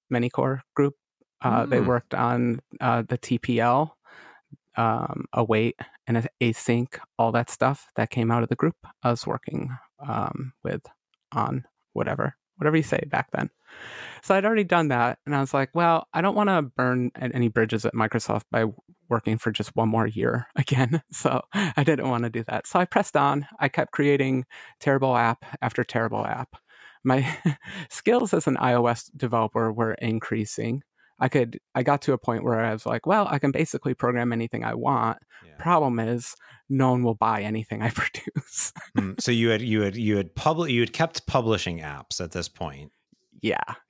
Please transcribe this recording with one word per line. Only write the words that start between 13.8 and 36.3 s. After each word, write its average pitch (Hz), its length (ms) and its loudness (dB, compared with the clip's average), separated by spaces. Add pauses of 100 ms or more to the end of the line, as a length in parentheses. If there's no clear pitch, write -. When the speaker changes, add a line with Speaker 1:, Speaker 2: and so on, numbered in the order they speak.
Speaker 1:
So 196 120 2
I'd 196 100 4
already 214 200 2
done 170 240 2
that, 120 380 0
and 147 80 -2
I 139 60 2
was 135 140 -2
like, 135 200 0
"Well, 170 380 4
I 165 80 0
don't 196 160 2
wanna 196 260 2
burn 127 540 0
a-, 127 180 -4
any 120 140 2
bridges 110 380 2
at - 80 -2
Microsoft 110 560 0
by 113 160 2 (420)
working 113 300 0
for - 120 -2
just - 240 -6
one 113 140 2
more 110 180 2
year 117 460 -2
<laughs> - 40 -6
again." 131 540 0
So - 320 -2 (120)
I 180 300 0
didn't 131 240 2
wanna 120 220 0
do 113 140 -6
that. 110 220 -6
So - 120 0
I 180 60 4
pressed - 320 -2
on. 143 300 2 (120)
I 143 100 0
kept - 240 -2
creating 139 520 2 (340)
terrible 135 380 2
app 117 280 2 (180)
after 123 200 -2
terrible 113 440 -2
app. 120 280 -6 (500)
My 131 220 4 (180)
<laughs> 160 460 -8
skills 240 420 0
as 170 140 0
an 135 120 0
I 123 160 2
O 120 120 4
S 120 200 0 (100)
developer 113 560 0
were 113 220 0
increasing. 113 880 -4 (360)
I 131 100 2
could, 120 320 0 (140)
I 131 100 0
got 143 180 2
to 147 120 2
a 123 40 -2
point 117 260 -2
where 113 160 2
I 113 120 0
was 110 140 -8
like, 113 200 -4
"Well, 185 220 2
I 143 100 -2
can 139 140 2
basically 135 420 -2
program 123 380 0
anything 113 320 -4
I 113 100 -4
want." 117 440 0 (260)
Speaker 2:
Yeah. 78 140 -20
Speaker 1:
Problem 151 400 2
is, 117 380 -4 (320)